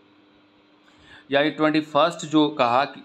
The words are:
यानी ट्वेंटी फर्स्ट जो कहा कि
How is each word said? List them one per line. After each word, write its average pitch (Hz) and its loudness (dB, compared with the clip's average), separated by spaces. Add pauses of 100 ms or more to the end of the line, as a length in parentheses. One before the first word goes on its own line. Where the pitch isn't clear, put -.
(1300)
यानी 143 0
ट्वेंटी 156 0
फर्स्ट 156 -2
जो 151 2
कहा 131 0
कि - -16